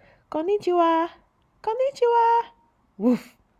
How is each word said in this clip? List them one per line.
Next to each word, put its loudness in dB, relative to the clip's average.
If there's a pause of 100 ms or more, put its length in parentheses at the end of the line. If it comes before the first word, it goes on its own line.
(320)
Konnichiwa. 0 (540)
Konnichiwa. 0 (560)
Woof. -2 (240)